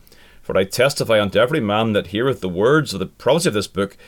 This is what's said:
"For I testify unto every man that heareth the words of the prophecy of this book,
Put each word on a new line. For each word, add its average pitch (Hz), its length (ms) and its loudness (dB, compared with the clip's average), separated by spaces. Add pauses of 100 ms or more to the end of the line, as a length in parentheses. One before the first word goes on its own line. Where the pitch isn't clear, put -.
(420)
"For - 140 -4
I 95 60 4
testify 113 580 0
unto 98 200 0
every 156 180 2
man 110 340 0
that 90 160 0
heareth 117 320 -2
the 95 80 -4
words 120 460 2
of - 60 -6
the 95 60 -4
prophecy 160 420 0
of 107 60 -2
this 104 120 -2
book, 98 300 -4 (120)